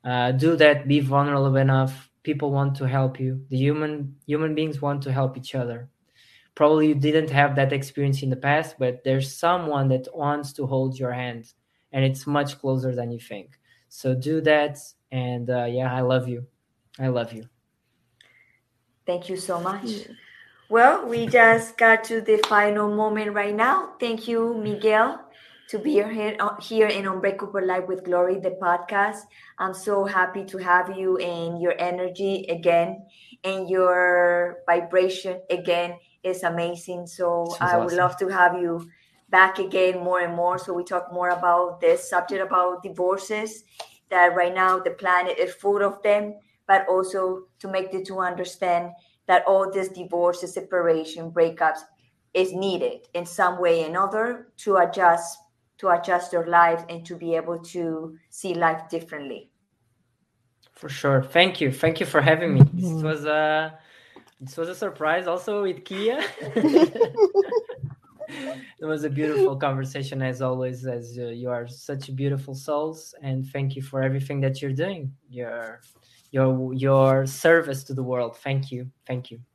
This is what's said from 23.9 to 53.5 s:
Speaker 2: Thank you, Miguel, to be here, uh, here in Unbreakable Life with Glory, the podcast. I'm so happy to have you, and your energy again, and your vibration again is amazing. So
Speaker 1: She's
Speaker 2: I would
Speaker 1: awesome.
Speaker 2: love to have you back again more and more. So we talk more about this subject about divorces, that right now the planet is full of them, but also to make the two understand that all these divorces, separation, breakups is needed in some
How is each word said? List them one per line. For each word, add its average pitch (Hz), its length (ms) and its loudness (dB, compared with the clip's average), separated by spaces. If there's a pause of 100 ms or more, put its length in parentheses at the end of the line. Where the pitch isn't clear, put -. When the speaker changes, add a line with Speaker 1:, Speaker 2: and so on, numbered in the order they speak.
Speaker 2:
Thank 226 280 -4
you, 233 260 -2
Miguel, 214 680 2 (500)
to 214 100 -6
be 302 140 -2
here, 214 460 0
uh, 208 220 -4
here 220 240 2
in 196 220 -2
Unbreakable 196 580 -4
Life 185 220 -2
with 180 160 -6
Glory, 180 360 0
the 180 120 -2 (100)
podcast. 214 600 0 (360)
I'm 190 160 -6
so 196 320 -2
happy 190 400 -2
to 190 140 -12
have 185 360 2
you, 190 220 0
and 170 420 -4
your 175 200 0
energy 180 720 -4
again, 170 580 0 (360)
and 190 240 -4
your 180 880 2 (100)
vibration 180 840 0
again 175 460 -2 (260)
is 180 220 -4
amazing. 175 640 -6
So 170 420 -2
Speaker 1:
She's 175 120 -6
Speaker 2:
I 175 160 2
would 170 100 2
Speaker 1:
awesome. 175 100 -2
Speaker 2:
love 180 200 2
to 190 100 -2
have 180 340 4
you 170 260 -4 (420)
back 190 300 6
again 185 440 2
more 180 180 0
and 170 140 -2
more. 175 220 2
So 185 160 -8
we 175 100 -4
talk 180 300 -6
more 180 160 -2
about 175 500 2
this 170 300 2
subject 190 320 -2
about 180 400 0
divorces, 196 840 -4 (460)
that 180 260 6
right 180 180 2
now 185 260 2
the 185 120 -2
planet 180 460 0
is 175 160 -2
full 202 300 0
of 196 180 -2
them, 208 320 0 (340)
but 190 220 4
also 185 540 -2 (160)
to 196 80 -14
make 190 240 -4
the 185 120 -6
two 190 160 -10
understand 175 720 -2 (380)
that 180 200 6
all 190 240 4
these 190 180 -4
divorces, 175 640 -2
separation, 165 760 -2
breakups 165 500 2 (520)
is 185 180 2
needed 185 640 -4
in 175 140 -6
some 180 340 0